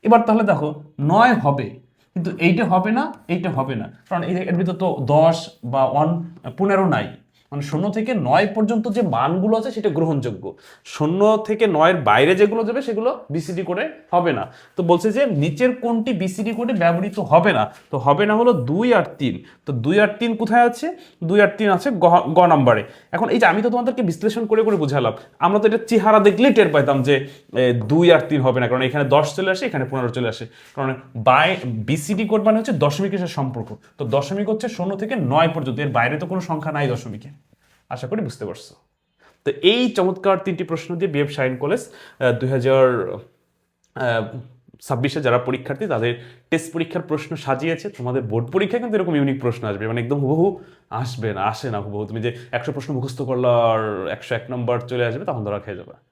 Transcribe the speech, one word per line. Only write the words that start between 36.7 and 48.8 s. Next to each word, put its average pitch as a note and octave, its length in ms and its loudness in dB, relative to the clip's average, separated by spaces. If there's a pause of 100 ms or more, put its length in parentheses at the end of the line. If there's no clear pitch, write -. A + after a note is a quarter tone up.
নাই C#3+ 160 -2
দশমিকে। A2+ 360 -10 (680)
আশা B2 140 -10
করি G#3+ 180 -4
বুঝতে A2+ 220 -12
পারছো। - 240 -16 (720)
তো C#3+ 40 -2 (220)
এই A#3 100 2 (160)
চমৎকার F#3+ 480 2
তিনটি F3+ 260 -4
প্রশ্ন D#3+ 180 -8 (100)
দিয়ে F#3 160 -2
বিএফ C#3+ 220 0
শাইন C3 160 -2 (100)
কলেজ, G3 260 -2
আহ, - 500 -4
দুই B2+ 160 -2
হাজার, C3 300 4 (260)
আহ, - 1120 -6 (640)
ছাব্বিশে C3 400 -2
যারা A#2+ 220 2
পরীক্ষার্থী C3 460 -6
তাদের A#2 200 -2 (360)
টেস্ট E3 260 -2
পরীক্ষার E3 340 -6
প্রশ্ন D#3 220 -6 (140)
সাজিয়েছে। D#3 420 -4 (100)
তোমাদের B2+ 240 -4 (100)
বোর্ড A#2 140 -2 (100)
পরীক্ষায় G#3 280 -2